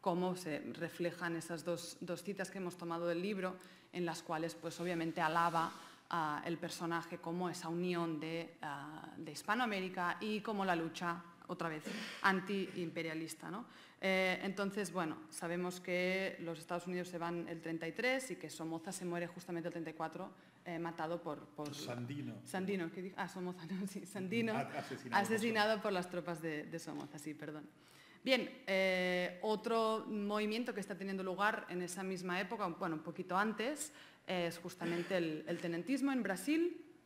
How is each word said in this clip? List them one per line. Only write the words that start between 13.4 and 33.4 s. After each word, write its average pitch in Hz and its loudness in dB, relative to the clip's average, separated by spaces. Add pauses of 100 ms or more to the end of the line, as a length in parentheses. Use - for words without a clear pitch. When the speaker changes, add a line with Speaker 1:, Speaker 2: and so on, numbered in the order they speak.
Speaker 1:
¿no? 226 -6 (340)
Eh, 190 4
entonces, 196 0
bueno, 165 0 (140)
sabemos 180 -2
que 185 2
los 165 -4
Estados 175 -4
Unidos 180 0
se 180 -6
van 170 0
el 165 -6
treinta 165 -2
y 160 -2
tres 254 2
y 170 -4
que 156 -8
Somoza 165 -6
se 185 -6
muere 175 0
justamente 175 -4
el 165 -4
treinta 165 -4
y 156 -10
cuatro, 170 -4 (320)
eh, 170 -4
matado 170 -2
por, 156 -6
por 147 -6
Speaker 2:
Sandino. 120 -4 (100)
Speaker 1:
Sandino, 185 0
¿qué 190 -8
dije? 185 -6
Ah, 185 -2
Somoza, 180 -6
<laughs> 165 -8
no, 190 -2
sí, 196 -6
Sandino, 220 0
Speaker 2:
A-, 220 2 (160)
asesinado - -6
por - -2
Speaker 1:
asesinado 214 6
Speaker 2:
Somoza. 214 4
Speaker 1:
por 208 2
las 180 0
tropas 170 -2
de, 151 0
de 165 -6
Somoza, 147 -8
sí, 156 -6
perdón. 151 -8 (560)
Bien, 247 6 (180)
eh, 180 6
otro 220 4
movimiento 214 2
que 202 -4
está 190 -4
teniendo 190 -2
lugar 196 2
en 180 0
esa 175 -4
misma 185 0
época, 208 0
bueno, 170 0
un 156 -6
poquito 180 -2
antes, 220 2 (340)